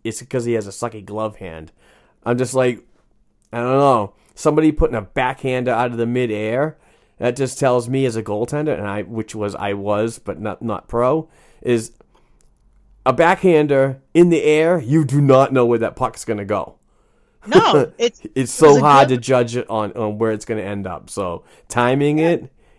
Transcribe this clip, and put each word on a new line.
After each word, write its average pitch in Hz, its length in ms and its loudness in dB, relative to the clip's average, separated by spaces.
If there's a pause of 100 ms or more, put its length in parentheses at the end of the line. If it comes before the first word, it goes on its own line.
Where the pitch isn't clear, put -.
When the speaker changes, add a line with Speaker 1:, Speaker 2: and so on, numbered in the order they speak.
Speaker 1:
it's 110 180 -8
'cause 127 220 -6
he 120 80 -2
has 107 140 -4
a 98 40 -14
sucky 107 340 -10
glove 104 300 -8
hand." 80 380 -16 (500)
I'm 120 140 -2
just 123 160 -4
like, 127 280 0 (680)
I 117 80 -8
don't 127 180 0
know. 127 360 4 (220)
Somebody 156 360 2
putting 147 240 -2
a 107 60 -4
backhander 127 680 -4
out 120 200 0
of 117 60 -8
the 117 80 -2
midair, 120 720 -2 (400)
that 123 180 -2
just 131 240 -6
tells 123 300 0
me 135 160 -2
as 113 100 -2
a 110 80 -4
goaltender, 120 540 -4
and 101 100 -6
I, 101 140 -6
which 110 340 -10
was, 104 200 -6
I 101 180 -6
was, 104 440 -4
but - 220 -12
not, 104 220 -8
not 110 260 -8
pro, 127 400 -2 (340)
is 117 300 -2 (1120)
a 131 80 4
backhander 147 880 2 (120)
in 175 160 6
the 160 140 2
air, 160 360 2
you 147 240 2
do 139 160 0
not 135 320 6
know 127 140 4
where 117 140 2
that 110 180 -4
puck's - 260 -6
gonna 104 220 -6
go. 98 300 -6 (720)
Speaker 2:
No, 214 460 2
Speaker 1:
<laughs> - 40 -20
Speaker 2:
it's, 233 240 -4
Speaker 1:
It's - 40 -20 (100)
Speaker 2:
it 135 60 -2
was 120 120 -4
Speaker 1:
so 151 240 8
Speaker 2:
a - 20 4
Speaker 1:
hard 139 300 6
Speaker 2:
good 127 60 2
Speaker 1:
to 120 60 -6
judge 123 360 0
it 120 120 -8
on, 107 240 -4
on 107 260 -4
where 110 120 0
it's 107 140 -6
gonna 110 160 -6
end 98 260 -8
up. 87 220 -12
So 90 340 -8 (240)
timing 143 520 0
Speaker 2:
Yeah. 165 100 2
Speaker 1:
it - 240 -4 (260)